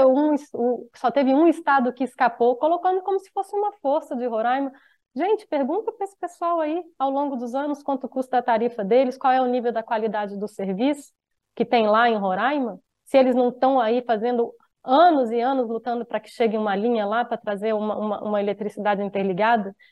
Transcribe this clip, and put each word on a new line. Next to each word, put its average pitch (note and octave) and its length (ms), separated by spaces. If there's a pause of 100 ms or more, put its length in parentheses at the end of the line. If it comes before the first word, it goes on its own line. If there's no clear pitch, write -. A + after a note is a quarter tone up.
um D4 280
es-, D4 200
o, A#3+ 400
só A#3+ 160
teve C4+ 240
um D#4+ 140
estado C#4 440
que B3+ 120
escapou, A#3+ 520
colocando F4 460
como G4 160
se F#4+ 140
fosse G4 240
uma G4+ 160
força D4 440
de A#3+ 100
Roraima. B3 460 (420)
Gente, G4 340
pergunta D#4+ 440
pra G4+ 120
esse G4 120
pessoal F4 440
aí, D#4 200 (180)
ao C4+ 120
longo C#4 260
dos A#3+ 180
anos, C#4+ 280
quanto C4+ 260
custa B3+ 300
a A#3+ 40
tarifa A#3 420
deles, B3+ 340
qual C4 140
é C4 100
o B3+ 40
nível B3 260
da A3 100
qualidade G#3+ 560
do G3+ 80
serviço G3+ 680 (440)
que A#3 80
tem A3+ 240
lá A3+ 200
em A3+ 80
Roraima, G#3 640 (260)
se - 140
eles B3+ 160
não B3 160
tão C4 300
aí A#3 260
fazendo A#3 480 (280)
anos C#4 480
e A#3+ 100
anos B3+ 280
lutando A#3 380
pra G#3+ 140
que - 100
chegue A3 260
uma G#3+ 200
linha A3 280
lá A3 200
pra A#3 120
trazer G#3+ 380
uma, G#3+ 220
uma, G#3 260
uma G#3 180
eletricidade G3+ 600
interligada G3 720 (180)